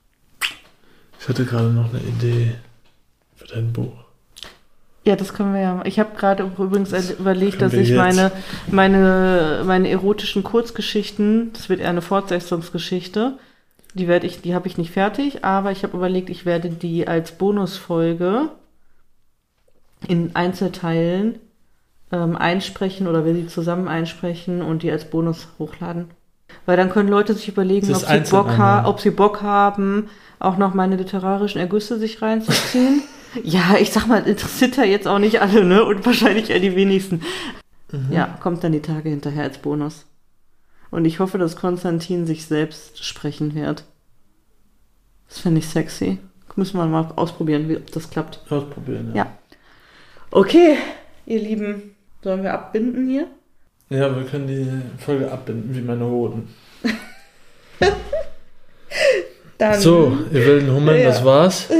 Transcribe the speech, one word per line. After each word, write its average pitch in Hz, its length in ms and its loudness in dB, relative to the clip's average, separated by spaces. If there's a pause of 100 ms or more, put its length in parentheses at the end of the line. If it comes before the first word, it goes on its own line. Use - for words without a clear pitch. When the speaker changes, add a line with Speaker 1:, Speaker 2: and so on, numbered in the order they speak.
(1200)
Speaker 1:
Ich - 100 -8
hatte 127 160 -2
gerade 117 240 0
noch 117 240 0
eine 123 100 -8
Idee 120 500 -2 (840)
für - 100 -20
dein 113 240 -6
Buch. 123 220 -6 (1120)
Speaker 2:
Ja, 202 100 4
das 190 180 -6
können 202 200 -2
wir 196 80 0
ja 185 140 0
mal. 185 120 -6
Ich 190 100 -2
hab 214 200 0
gerade 196 260 2
übrigens 190 460 -2
Speaker 1:
Das 180 220 -2
Speaker 2:
überlegt, 190 480 0
Speaker 1:
können - 20 2
Speaker 2:
dass - 100 4
Speaker 1:
wir - 100 2
Speaker 2:
ich 120 100 4
Speaker 1:
jetzt. 127 60 6
Speaker 2:
meine, 185 340 4 (380)
meine, 190 960 4
meine 185 240 2
erotischen 196 540 0
Kurzgeschichten, 220 1080 -2
das - 160 -14
wird 185 100 0
eher 180 120 -2
eine 175 100 -2
Fortsetzungsgeschichte, 185 1400 -4 (560)
die 180 160 -4
werd 175 160 2
ich, 175 160 -10
die 175 120 -4
hab 180 120 -2
ich 185 120 -6
nicht 170 140 -4
fertig, 208 540 -2
aber 196 260 0
ich 196 140 -6
hab - 80 -10
überlegt, 185 360 -2
ich - 160 -14
werde 170 240 -2
die 170 380 -4
als 165 240 -2
Bonusfolge 185 1160 -2 (1600)
in 170 300 -2
Einzelteilen, 180 1040 -2 (720)
ähm, 170 240 -2
einsprechen 190 720 -2
oder 165 160 2
wir 165 100 2
sie 170 140 -2
zusammen 175 400 -4
einsprechen 170 760 -6
und 160 220 -4
die 165 80 0
als 156 180 -4
Bonus 165 380 -4 (100)
hochladen. 170 520 -10 (560)
Weil 180 100 4
dann 185 160 4
können 202 180 2
Leute 208 240 2
sich 202 140 -4
überlegen, 196 400 0
Speaker 1:
Das 190 160 0
Speaker 2:
ob - 60 -4
sie 156 220 2
Bock 202 180 4
ha-, - 20 0
Speaker 1:
Einzeleinheiten. 202 380 4
Speaker 2:
ob 202 100 -2
sie 202 120 2
Bock 202 300 2
haben, 202 680 2 (300)
auch 185 180 0
noch 196 160 2
meine 190 240 2
literarischen 196 600 -2
Ergüsse 208 400 -2
sich 220 220 -6
reinzuziehen. 226 840 2
Speaker 1:
<laughs> - 40 -20 (320)
Speaker 2:
Ja, 185 360 4
ich 202 120 2
sag 220 140 0
mal, 220 220 4
interessiert 233 500 0
ja 285 60 4
jetzt 202 240 2
auch 196 100 2
nicht 214 240 2
alle, 202 240 6
ne? 190 180 6
Und 196 220 0
wahrscheinlich 220 460 2
eher - 80 2
die 185 160 2
wenigsten. 190 480 2 (680)
Speaker 1:
Mhm. 135 200 -4
Speaker 2:
Ja, 160 160 0 (120)
kommt 175 240 -4
dann 165 100 0
die 151 100 -2
Tage 156 260 -6
hinterher 147 320 -4
als 139 160 -6
Bonus. 147 480 -6 (840)
Und 170 140 0
ich 160 120 0
hoffe, 190 220 -2
dass 175 160 0
Konstantin 175 720 -2
sich 156 180 -6
selbst - 580 -6
sprechen 151 520 -6
wird. 147 300 -6 (1400)
Das - 100 -18
fänd 165 180 2
ich 156 100 -2
sexy. 180 520 -4 (360)
Müssen 190 220 -2
wir 170 80 0
mal 160 300 -2
ausprobieren, 156 540 -2
wie, 156 80 -2
ob - 140 -16
das - 200 -10
klappt. - 280 -8 (120)
Speaker 1:
Ausprobieren, 127 640 -6
ja. 104 80 0
Speaker 2:
Ja. - 80 -6 (960)
Okay, 302 480 6 (480)
ihr 226 140 -2
Lieben, 208 560 -6 (260)
sollen 190 220 -4
wir 185 100 -4
abbinden 247 560 -2
hier? 269 160 -2 (640)
Speaker 1:
Ja, 135 260 0
wir 131 100 -6
können 143 200 -6
die 135 240 -4 (340)
Folge 135 280 -2
abbinden, 117 440 -8
wie 127 60 -4
meine 120 240 -4
Hoden. 120 440 -4 (340)
Speaker 2:
<laughs> 220 100 -2 (2750)
Dann 214 220 2
Speaker 1:
So, 165 380 6 (140)
ihr 127 140 4
wilden 143 280 6
Hummeln, 151 260 6
Speaker 2:
Ja. - 100 6
Speaker 1:
das 123 140 2
war's. 147 460 4 (100)